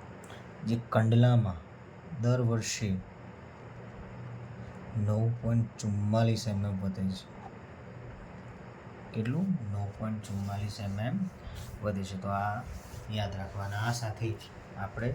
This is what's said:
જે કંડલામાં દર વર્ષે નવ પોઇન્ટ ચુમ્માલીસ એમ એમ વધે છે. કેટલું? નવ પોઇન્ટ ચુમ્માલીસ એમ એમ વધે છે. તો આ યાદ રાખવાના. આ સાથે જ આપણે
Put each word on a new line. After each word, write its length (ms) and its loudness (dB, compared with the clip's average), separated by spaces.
જે 140 2
કંડલામાં 680 8
દર 200 6
વર્ષે 500 2
નવ 340 6
પોઇન્ટ 380 4
ચુમ્માલીસ 680 4
એમ 180 2
એમ 160 0
વધે 280 0
છે. 320 -8
કેટલું? 320 0
નવ 160 0
પોઇન્ટ 240 -2
ચુમ્માલીસ 560 -4
એમ 200 -2
એમ 300 0
વધે 220 0
છે. 180 -4
તો 80 -2
આ 320 2
યાદ 240 0
રાખવાના. 420 -4
આ 140 2
સાથે 380 -2
જ 60 -2
આપણે 380 -2